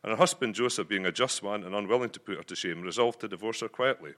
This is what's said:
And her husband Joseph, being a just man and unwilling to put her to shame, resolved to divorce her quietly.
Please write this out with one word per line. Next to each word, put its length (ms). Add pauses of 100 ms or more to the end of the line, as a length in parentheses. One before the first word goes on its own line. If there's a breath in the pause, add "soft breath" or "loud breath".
And 80
her 40
husband 380
Joseph, 320
being 200
a 40
just 320
man 220
and 100
unwilling 360
to 100
put 160
her 80
to 100
shame, 280
resolved 380
to 80
divorce 340
her 60
quietly. 500